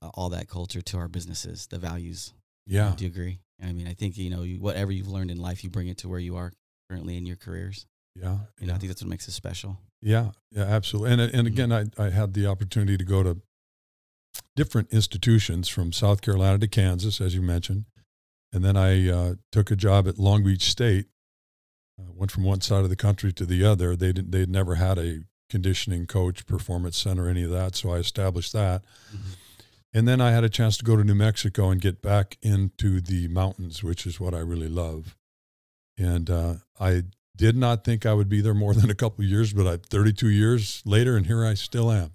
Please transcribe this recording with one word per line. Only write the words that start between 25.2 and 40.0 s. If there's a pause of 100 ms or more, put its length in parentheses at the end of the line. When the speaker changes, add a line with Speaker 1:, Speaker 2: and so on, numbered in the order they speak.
Speaker 2:
conditioning
coach,
performance
center,
any
of
that.
So
I
established
that. (280)
Speaker 1:
Mm-hmm. (640)
Speaker 2:
And
then
I
had
a
chance
to
go
to
New
Mexico
and
get
back
into
the
mountains,
which
is
what
I
really
love. (800)
And,
uh, (240)
I (320)
did
not
think
I
would
be
there
more
<laughs>
than
a
couple
of
years,
but
I,
thirty-two